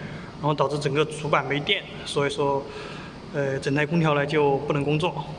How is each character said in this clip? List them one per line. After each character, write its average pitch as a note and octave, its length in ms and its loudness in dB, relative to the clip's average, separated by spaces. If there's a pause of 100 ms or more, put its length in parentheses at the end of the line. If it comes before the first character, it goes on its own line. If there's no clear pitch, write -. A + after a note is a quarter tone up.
(380)
然 - 40 -12
后 D3+ 120 2
导 C#3+ 140 2
致 D3 100 -2
整 C#3+ 160 0
个 D3+ 100 4
主 D3+ 240 -6
板 D3+ 160 2
没 C#3+ 140 0
电， F3+ 240 0 (220)
所 D3 200 0
以 C#3+ 60 2
说， C#3 320 0 (720)
呃， C#3 260 0
整 C3+ 160 0
台 D3+ 100 4
空 D#3 140 2
调 D#3+ 160 4
呢 C#3+ 100 4
就 D3 340 4
不 C#3+ 140 -2
能 C#3+ 120 0
工 D3 120 2
作。 D#3 280 -2 (140)